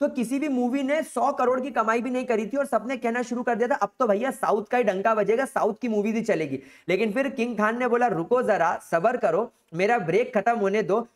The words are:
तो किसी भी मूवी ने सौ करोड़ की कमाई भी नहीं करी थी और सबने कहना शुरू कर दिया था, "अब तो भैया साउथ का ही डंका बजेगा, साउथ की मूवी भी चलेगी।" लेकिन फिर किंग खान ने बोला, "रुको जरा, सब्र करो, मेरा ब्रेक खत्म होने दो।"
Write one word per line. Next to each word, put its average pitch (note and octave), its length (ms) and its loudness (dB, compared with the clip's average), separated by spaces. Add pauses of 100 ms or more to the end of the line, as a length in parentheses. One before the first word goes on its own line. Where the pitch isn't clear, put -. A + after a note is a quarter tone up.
तो C#4+ 80 2
किसी A#3 300 -2
भी D4+ 100 -2
मूवी B3 340 0
ने D4 200 0
सौ B3+ 300 -2
करोड़ B3+ 280 0
की C#4+ 100 -6
कमाई A3+ 320 0
भी B3+ 80 -4
नहीं B3+ 140 -2
करी A3 220 0
थी C4 100 -6
और C#4 100 0
सबने A#3 300 -2
कहना A#3 260 -2
शुरू A#3+ 200 -6
कर A#3 120 0
दिया A3 140 0
था, C#4 60 2
"अब G3+ 240 -2
तो B3+ 80 0
भैया G#3+ 240 0
साउथ G#3 340 0
का B3 140 -2
ही B3 60 2
डंका G3+ 300 2
बजेगा, G#3+ 300 2
साउथ G#3 380 0
की B3 60 -2
मूवी G#3+ 240 0
भी A3+ 100 0
चलेगी।" D#3 380 -2 (280)
लेकिन G3 240 2
फिर C4+ 160 0
किंग A#3 300 -4
खान A3 200 2
ने B3 100 0
बोला, A#3+ 180 2
"रुको G3 360 0
जरा, G3 380 2 (100)
सब्र G#3 260 2
करो, G#3 360 0 (220)
मेरा G#3 240 2
ब्रेक G3+ 400 0
खत्म A#3 180 2
होने G3+ 260 0
दो।" G3+ 340 0